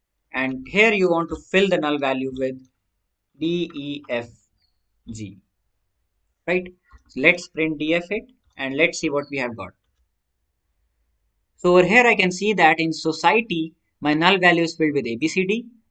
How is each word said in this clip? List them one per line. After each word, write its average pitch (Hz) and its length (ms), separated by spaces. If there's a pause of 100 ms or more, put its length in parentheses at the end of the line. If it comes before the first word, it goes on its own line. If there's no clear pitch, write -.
(340)
And 131 340
here 214 260
you 185 180
want 165 180
to 165 60 (160)
fill 190 180
the 175 80
null 147 220
value 131 360
with 131 200 (840)
D, 170 360
E, 143 340
F, 120 200 (800)
G, 104 260 (1080)
right? 180 180 (440)
So - 120
let's 175 280
print 156 280
D 156 160
F 175 160
it 220 140 (340)
and 135 180
let's 170 240
see 165 100
what 143 200
we 139 80
have 123 180
got. 95 180 (1800)
So 180 200
over 170 80
here 233 200
I 226 100
can 180 160
see 208 220
that 165 260
in 165 140
society, 170 800 (280)
my 147 120
null 175 260
value 170 240
is 160 120
filled 156 180
with 135 120
A, 117 120
B, 147 100
C, 185 180
D, 226 200 (260)